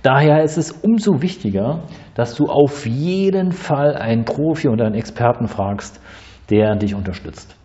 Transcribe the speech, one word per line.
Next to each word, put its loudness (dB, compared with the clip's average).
Daher 6
ist -2
es -2
umso 0
wichtiger, -2
dass -4
du 2
auf 2
jeden 0
Fall -2
einen 0
Profi 0
und 2
einen 0
Experten 0
fragst, -6
der 4
dich -2
unterstützt. -10